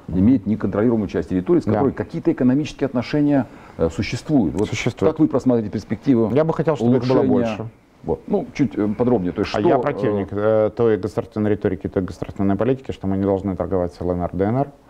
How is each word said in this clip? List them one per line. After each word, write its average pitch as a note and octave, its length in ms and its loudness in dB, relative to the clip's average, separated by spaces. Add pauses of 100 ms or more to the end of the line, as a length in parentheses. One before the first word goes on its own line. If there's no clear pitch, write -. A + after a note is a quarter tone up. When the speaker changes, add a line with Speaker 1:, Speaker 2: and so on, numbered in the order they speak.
Speaker 1:
Мгм. E2+ 120 -2
Speaker 2:
имеет G#2+ 260 4
неконтролируемую G#2 600 0
часть E2+ 220 -4
территории, F#2 320 0
с - 40 -4
Speaker 1:
Да. G#2+ 80 0
Speaker 2:
которой A2+ 200 2
какие-то D#3+ 380 -4
экономические C#3 540 0
отношения, C#3+ 640 0 (320)
э, E2 100 2
существуют. A2+ 640 0
Вот G2 160 -2
Speaker 1:
Существуют. - 460 -2
Speaker 2:
как - 40 -2
вы D#3 80 4
просматриваете A#2+ 460 0
перспективу A2+ 580 0
Speaker 1:
Я C#3+ 120 2
бы D#3+ 100 0
хотел, D#3 220 0
чтобы A#2+ 220 4
их B2 100 -2
было B2+ 140 4
Speaker 2:
улучшения? C3+ 60 2 (300)
Speaker 1:
больше. A2 80 -10 (380)
Speaker 2:
Вот. - 240 -4
Ну, F#3+ 260 -2
чуть, C3+ 240 0
э, G#2 100 2 (100)
подробнее. A2+ 340 2
То F#2 100 -2
есть, - 140 -4
Speaker 1:
А G#2+ 40 0
Speaker 2:
что, G#2 100 4
Speaker 1:
я C#3 80 4
Speaker 2:
э, - 40 2
Speaker 1:
противник, G#2 500 -2
э, G#2+ 440 2
той A2+ 220 4
государственной G#2 540 -2
риторики, G2 360 -2
той F#2 160 -2
государственной G2 520 -2
политики, C3 360 -2
что - 160 -8
мы F#2+ 100 -2
не F#2+ 60 0
должны G2 320 0
торговать F2 380 -2
с - 80 -12
Л F2 100 -2
Н F2+ 100 -2
Р, E2+ 120 -2
Д F2+ 120 0
Н A2+ 120 0
Р. C#3+ 100 -2 (220)